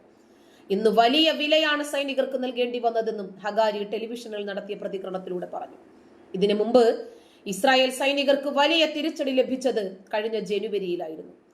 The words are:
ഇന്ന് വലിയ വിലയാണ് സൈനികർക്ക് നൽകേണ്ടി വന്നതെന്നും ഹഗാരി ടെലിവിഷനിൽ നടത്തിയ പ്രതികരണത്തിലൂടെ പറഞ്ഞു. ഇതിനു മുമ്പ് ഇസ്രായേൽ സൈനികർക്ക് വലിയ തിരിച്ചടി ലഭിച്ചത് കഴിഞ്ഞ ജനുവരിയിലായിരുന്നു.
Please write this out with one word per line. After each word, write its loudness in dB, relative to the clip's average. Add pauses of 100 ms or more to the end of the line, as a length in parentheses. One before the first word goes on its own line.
(720)
ഇന്ന് 2
വലിയ 6
വിലയാണ് 2
സൈനികർക്ക് -4
നൽകേണ്ടി -4
വന്നതെന്നും -2
ഹഗാരി 0
ടെലിവിഷനിൽ -8
നടത്തിയ -8
പ്രതികരണത്തിലൂടെ -8
പറഞ്ഞു. -12 (580)
ഇതിനു 2
മുമ്പ് 4 (420)
ഇസ്രായേൽ 2
സൈനികർക്ക് 0
വലിയ 4
തിരിച്ചടി -4
ലഭിച്ചത് 0 (180)
കഴിഞ്ഞ -2
ജനുവരിയിലായിരുന്നു. -4 (220)